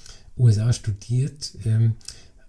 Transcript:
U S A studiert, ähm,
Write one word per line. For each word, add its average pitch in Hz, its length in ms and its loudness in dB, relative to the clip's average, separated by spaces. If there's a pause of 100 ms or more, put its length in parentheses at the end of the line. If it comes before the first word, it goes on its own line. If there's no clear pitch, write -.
(380)
U 123 100 4
S 104 80 6
A 113 160 2
studiert, 120 800 -6 (140)
ähm, 113 300 2 (520)